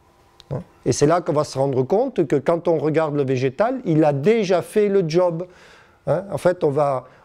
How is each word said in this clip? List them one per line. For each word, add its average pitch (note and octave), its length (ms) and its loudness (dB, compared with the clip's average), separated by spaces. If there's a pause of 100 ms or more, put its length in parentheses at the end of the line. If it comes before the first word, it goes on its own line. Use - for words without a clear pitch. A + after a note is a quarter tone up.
(840)
Et - 80 0
c'est - 140 2
là E3+ 160 2
qu'on E3+ 100 -4
va D3 120 0
se - 140 -12
rendre C#3 260 0
compte G#3 420 0
que D3+ 100 0
quand E3+ 320 -2
on E3+ 80 2
regarde D3+ 380 -2
le C#3+ 100 0
végétal, C3+ 640 -2
il D#3 180 2
a D3 80 4
déjà F3+ 480 2
fait G#3 280 0
le G3 200 2
job. F3 380 0 (600)
Hein, E3+ 260 -2
en D3 60 -4
fait, F3+ 260 0
on D3+ 60 2
va, C#3 340 0 (200)